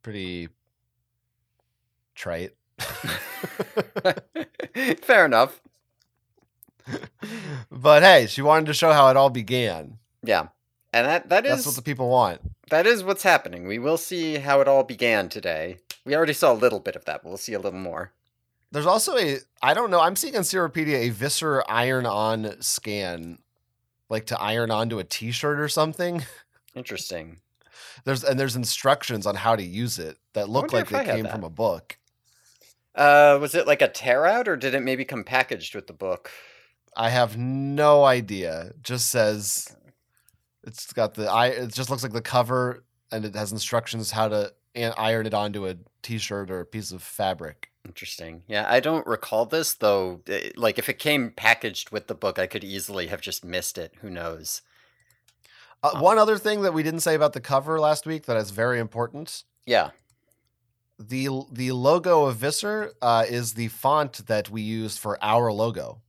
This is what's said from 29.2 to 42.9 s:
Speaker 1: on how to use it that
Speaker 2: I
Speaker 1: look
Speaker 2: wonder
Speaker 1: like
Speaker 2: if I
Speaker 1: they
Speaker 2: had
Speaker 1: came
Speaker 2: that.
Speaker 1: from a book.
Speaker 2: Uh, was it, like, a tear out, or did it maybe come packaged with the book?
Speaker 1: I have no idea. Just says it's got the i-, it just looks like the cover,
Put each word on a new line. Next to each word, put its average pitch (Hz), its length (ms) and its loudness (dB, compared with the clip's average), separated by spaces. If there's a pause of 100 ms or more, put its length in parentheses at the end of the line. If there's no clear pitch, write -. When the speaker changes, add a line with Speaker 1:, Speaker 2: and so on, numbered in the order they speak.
Speaker 1:
on 101 100 -2
how 113 200 2
to 101 80 -4
use 104 360 -6
it 78 180 -10 (160)
that 101 140 -2
Speaker 2:
I - 40 -12
Speaker 1:
look 131 120 0
Speaker 2:
wonder 196 140 -2
Speaker 1:
like - 100 0
Speaker 2:
if - 60 -6
I 269 60 -2
Speaker 1:
they 254 60 -4
Speaker 2:
had 147 100 -2
Speaker 1:
came 110 100 -4
Speaker 2:
that. - 80 -8
Speaker 1:
from 107 100 -10
a 82 60 -12
book. 87 480 -4 (1000)
Speaker 2:
Uh, 143 440 10
was 147 160 -4
it, 170 120 2
like, 147 140 4
a 131 60 6
tear 131 380 0
out, 226 220 2
or 175 100 0
did 131 160 -2
it 135 100 0
maybe 131 220 -4
come 117 180 -8
packaged - 520 -2
with 101 120 -12
the 85 60 -20
book? 92 380 -8 (640)
Speaker 1:
I 117 140 0
have 120 280 0
no 143 680 4
idea. 95 640 0 (100)
Just 123 300 -4
says 107 640 0 (920)
it's - 260 -16
got 110 220 -2
the 104 180 -6
i-, 117 180 4
it 120 240 -8
just 127 160 -6
looks 127 140 -6
like 120 80 -8
the 113 100 -6
cover, 123 640 -2 (280)